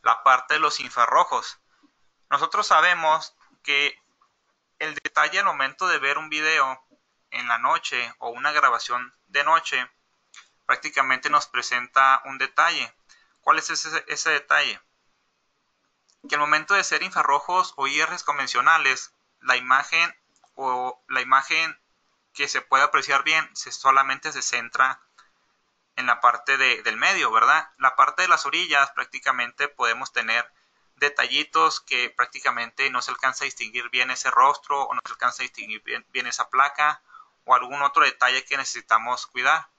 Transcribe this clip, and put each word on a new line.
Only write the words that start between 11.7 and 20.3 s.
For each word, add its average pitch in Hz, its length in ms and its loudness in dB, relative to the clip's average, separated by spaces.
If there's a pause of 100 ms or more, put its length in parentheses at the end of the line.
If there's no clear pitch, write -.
un 135 140 -14
detalle. 143 540 0 (500)
¿Cuál 156 160 2
es 156 120 -6
ese, 160 380 -4
ese 151 220 -4
detalle? 143 500 0 (1500)
Que 147 60 -2
al 147 60 0
momento 151 340 2
de 196 80 2
ser 160 220 -2
infrarrojos 175 720 0
o 135 100 -2
I 147 180 0
Rs 170 200 -6
convencionales, 139 880 0 (260)
la 127 160 0
imagen 139 640 0 (360)